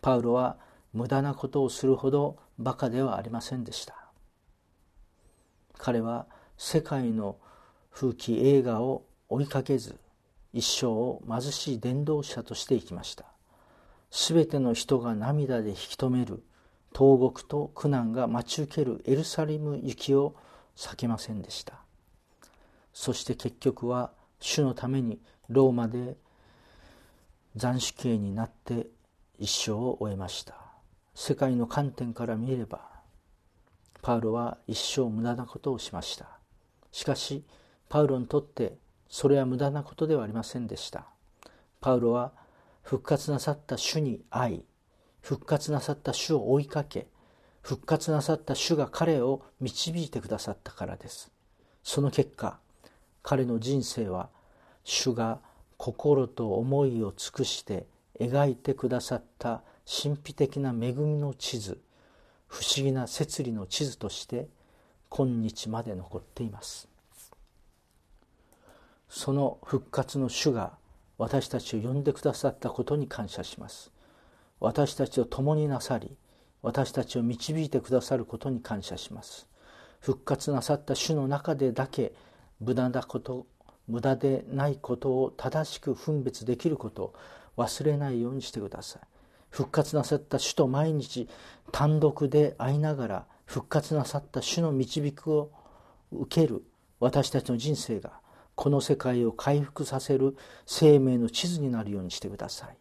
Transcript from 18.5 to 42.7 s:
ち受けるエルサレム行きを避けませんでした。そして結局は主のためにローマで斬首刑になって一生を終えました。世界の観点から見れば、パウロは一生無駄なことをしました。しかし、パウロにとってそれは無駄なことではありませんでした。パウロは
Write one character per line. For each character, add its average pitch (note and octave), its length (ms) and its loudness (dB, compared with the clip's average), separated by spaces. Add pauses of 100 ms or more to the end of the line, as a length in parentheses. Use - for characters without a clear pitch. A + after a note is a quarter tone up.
ち D#3 40 -4
受 D3 140 -4
け D3+ 100 2
る A#2+ 220 -2
エ C3+ 80 4
ル D#3 100 2
サ D#3+ 220 -2
レ D3+ 100 -2
ム D3 260 -4
行 B2+ 120 -4
き - 200 2
を C#3+ 200 4 (420)
避 - 200 -12
け B2 120 -2
ま A2 100 0
せ - 140 -10
ん G2+ 100 -6
で - 80 -14
し - 140 -10
た。 - 100 -16 (1200)
そ - 200 -2
し - 100 -6
て A#2 100 -2
結 - 240 -6
局 C3 300 0
は B2 240 -2 (260)
主 - 240 0
の B2+ 120 2
た B2+ 120 -6
め C3+ 140 0
に A#2 180 -2 (300)
ロ C3 220 8
ー - 20 2
マ A#2 160 2
で B2 300 -6 (1400)
斬 B2 220 0
首 - 140 -4
刑 A#2 240 0
に G2+ 160 -2
な A2 100 -2
っ A#2+ 60 -8
て - 360 -6 (520)
一 G2+ 120 -4
生 - 220 -2
を A#2+ 260 0
終 G#2 140 -2
え F#2+ 40 -4
ま F#2 120 -6
し - 160 -8
た。 - 100 -18 (600)
世 - 200 -2
界 C3 220 2
の A#2+ 100 2
観 C#3+ 240 0
点 A#2+ 220 -6
か A#2 140 -6
ら A2+ 100 -2
見 B2 180 -2
れ A#2+ 120 -4
ば、 - 200 -12 (1160)
パ A#2+ 140 2
ウ A#2 40 0
ロ A2 140 0
は A#2+ 320 -4
一 A2+ 120 -6
生 B2+ 300 0
無 A2 140 -2
駄 A#2+ 140 0
な B2 100 -8
こ - 120 -14
と C#3 140 -2
を A#2+ 60 -4
し - 160 -12
ま F2 80 -6
し - 140 -8
た。 - 100 -18 (640)
し - 140 -12
か C3+ 120 2
し、 C3+ 280 -6 (440)
パ D3+ 140 4
ウ D3 60 6
ロ C3 100 2
に A#2+ 80 -4
と D3 140 2
っ - 20 -14
て - 340 -4 (320)
そ - 200 2
れ C#3 100 8
は C3 80 4
無 B2+ 100 0
駄 C#3+ 140 2
な C#3+ 120 -4
こ - 120 -14
と D#3+ 120 0
で D#3 80 4
は B2 100 0
あ - 20 -6
り G#2+ 80 -6
ま A2+ 80 -4
せ - 160 -8
ん A#2 80 -4
で G2+ 100 -6
し - 140 -10
た。 - 160 -12 (760)
パ C3 140 4
ウ B2 60 4
ロ A#2 120 4
は B2 200 0 (500)